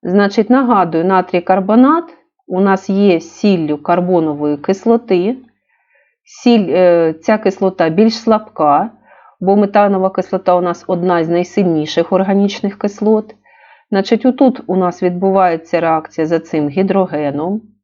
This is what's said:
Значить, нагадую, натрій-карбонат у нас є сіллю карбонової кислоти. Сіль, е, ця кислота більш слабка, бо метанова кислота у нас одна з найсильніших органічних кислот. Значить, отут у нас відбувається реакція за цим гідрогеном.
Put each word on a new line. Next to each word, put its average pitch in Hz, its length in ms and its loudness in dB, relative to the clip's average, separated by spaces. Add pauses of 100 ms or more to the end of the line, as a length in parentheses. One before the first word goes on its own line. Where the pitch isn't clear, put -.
Значить, 202 480 0
нагадую, 202 540 2
натрій-карбонат 190 1000 2 (420)
у 185 140 -4
нас 196 300 0
є 196 300 2
сіллю 165 580 -2
карбонової 156 800 -2
кислоти. 196 800 -2 (880)
Сіль, 233 440 0
е, 170 540 2
ця 214 160 0
кислота 190 500 0
більш 214 260 2
слабка, 214 760 0 (500)
бо 190 160 2
метанова 202 540 2
кислота 185 460 -2
у 180 40 2
нас 175 260 -4
одна 175 380 0
з 160 40 -6
найсильніших 170 840 -2
органічних 196 680 -2
кислот. 214 560 -2 (560)
Значить, 214 360 0
отут 262 400 2
у 185 100 -2
нас 180 260 -2
відбувається 180 800 0
реакція 160 460 -2
за 165 140 -2
цим 151 280 -4
гідрогеном. 180 920 -2 (240)